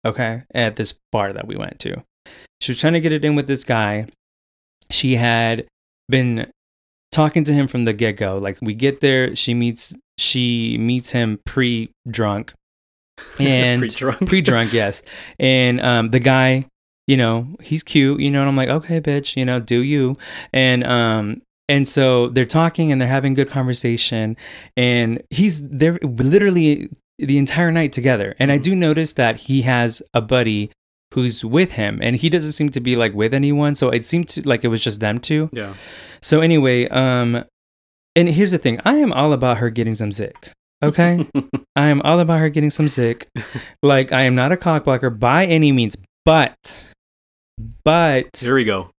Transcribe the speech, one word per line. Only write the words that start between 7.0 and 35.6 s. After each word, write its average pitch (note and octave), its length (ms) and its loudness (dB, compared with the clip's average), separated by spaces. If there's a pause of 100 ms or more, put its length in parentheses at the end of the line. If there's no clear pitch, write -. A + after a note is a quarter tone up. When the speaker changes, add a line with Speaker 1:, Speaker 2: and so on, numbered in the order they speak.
Speaker 1:
talking D#3 320 2
to D3 80 0
him C#3 160 2
from B2 160 -2
the A2+ 80 0
get-go. G2+ 460 -2
Like, G2 220 -6
we G#2+ 140 -4
get C3+ 260 -2
there, C3 360 0
she - 180 -2
meets, A#2+ 400 -4 (240)
she A#2+ 580 -2
meets A#2+ 340 -2
him A2+ 360 -2
pre-drunk. A2+ 1120 -4
Speaker 2:
<laughs> - 800 -20
Speaker 1:
And B2+ 420 2
Speaker 2:
Pre-drunk. B2+ 460 -4
Speaker 1:
pre-drunk, C3 460 2
yes. G#2 300 -2 (360)
And, B2+ 420 2
um, A#2 280 0
the B2 120 2
guy, C3 460 2 (400)
you C3+ 100 4
know, A#2 460 0
he's D#3+ 220 -6
cute, C#3+ 340 2
you C#3 120 0
know, C#3 100 2
and C#3 80 2
I'm C#3 80 0
like, C3 140 0
"Okay, D#3+ 300 -2
bitch, C#3+ 360 -4
you C3 80 0
know, B2+ 160 -2
do A#2+ 220 0
you." C#3 340 0 (380)
And, B2+ 300 4
um, A#2 580 0 (260)
and C#3 180 2
so B2+ 440 2
they're B2 160 2
talking D#3+ 440 0
and C3 100 2
they're B2 80 0
having C3+ 260 0
good C#3 160 0
conversation, A#2 840 -2 (400)
and A#2+ 540 0
he's D3+ 380 0
there D#3 340 0
literally D#3 880 0 (280)
the C#3 180 0
entire D#3+ 340 0
night D#3+ 220 0
together. A#2+ 460 -2
And C3+ 120 2
I C#3 60 2
Speaker 2:
Mm-hmm. C3+ 60 0
Speaker 1:
do F#3 140 0
notice D#3+ 380 0
that A#2 260 0
he C3+ 220 0
has A#2+ 400 0 (120)
a A#2+ 80 2
buddy A2 480 0 (420)
who's B2 320 -2
with D#3 280 2
him, G#2+ 300 -4
and A#2+ 140 0
he D#3+ 140 -2
doesn't D3+ 220 -2
seem D3 180 -2
to C3 100 -6
be, B2 160 -2
like, A2+ 180 0
with A2 200 0
anyone. C#3+ 400 0
So B2+ 160 0
it B2 160 -2
seemed E3+ 240 -2
to, D3 180 -6
like, A#2+ 160 0
it A#2+ 40 0
was A2+ 140 -2
just G#2+ 180 -4
them A2 180 -2
two. D#3 340 -2
Speaker 2:
Yeah. G2+ 220 -12 (480)